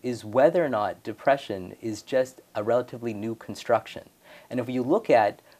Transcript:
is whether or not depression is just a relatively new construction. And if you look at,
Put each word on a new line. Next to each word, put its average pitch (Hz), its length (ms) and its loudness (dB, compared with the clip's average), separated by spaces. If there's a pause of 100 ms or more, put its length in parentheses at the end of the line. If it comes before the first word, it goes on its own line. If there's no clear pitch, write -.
is 120 220 -6
whether 143 400 4
or 147 40 -2
not 104 340 -2
depression 107 800 -2
is 104 220 -8
just 131 380 -2 (140)
a 107 80 -4
relatively 120 520 -2
new 110 200 -6
construction. - 760 -4 (420)
And 123 100 -4
if 117 80 -4
you 127 140 -2
look 156 280 0
at, 107 300 4 (200)